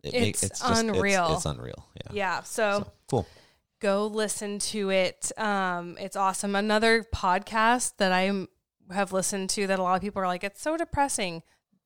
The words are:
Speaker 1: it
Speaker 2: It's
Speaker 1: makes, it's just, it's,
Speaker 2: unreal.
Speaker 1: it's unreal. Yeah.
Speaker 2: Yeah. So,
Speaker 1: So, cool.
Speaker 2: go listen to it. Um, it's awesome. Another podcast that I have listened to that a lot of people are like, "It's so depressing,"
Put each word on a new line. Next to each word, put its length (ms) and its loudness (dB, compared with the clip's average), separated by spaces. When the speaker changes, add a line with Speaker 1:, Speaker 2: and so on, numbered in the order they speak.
Speaker 1:
it 120 -8
Speaker 2:
It's 60 0
Speaker 1:
makes, 220 0
it's 180 -4
just, 100 -2
it's, 100 4
Speaker 2:
unreal. 540 2
Speaker 1:
it's 100 -2
unreal. 420 -8
Yeah. 160 -12
Speaker 2:
Yeah. 320 -4
So, 400 0
Speaker 1:
So, 80 -14
cool. 180 0
Speaker 2:
go 260 2
listen 520 -4
to 320 -2
it. 460 0
Um, 640 -2
it's 160 -10
awesome. 400 0
Another 480 4
podcast 840 2
that 140 4
I 340 2
have 220 -2
listened 380 -2
to 160 0
that 120 2
a 40 0
lot 140 4
of 60 -2
people 200 -4
are 40 0
like, 180 -2
"It's 160 -8
so 160 -2
depressing," 640 -2